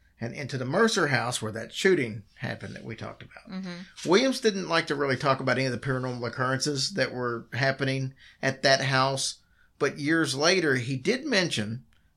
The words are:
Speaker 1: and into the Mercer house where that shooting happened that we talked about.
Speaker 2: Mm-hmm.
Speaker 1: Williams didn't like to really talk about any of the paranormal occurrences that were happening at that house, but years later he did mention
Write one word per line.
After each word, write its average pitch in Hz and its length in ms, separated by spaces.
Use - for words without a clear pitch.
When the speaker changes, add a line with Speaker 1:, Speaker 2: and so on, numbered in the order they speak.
Speaker 1:
and - 140
into 135 240
the 127 60
Mercer 190 420
house 123 340
where 107 120
that 113 200
shooting 123 520
happened - 360
that - 100
we 123 120
talked - 260
about. - 260
Speaker 2:
Mm-hmm. 185 600
Speaker 1:
Williams 254 300
didn't 196 280
like 165 200
to 151 80
really 139 200
talk 135 220
about 127 200
any 135 80
of 131 40
the 120 80
paranormal 127 480
occurrences 131 680
that 127 200
were 120 380
happening 135 640
at 135 220
that 139 160
house, 135 560
but 143 220
years 147 340
later 160 400
he 131 220
did 233 280
mention 143 600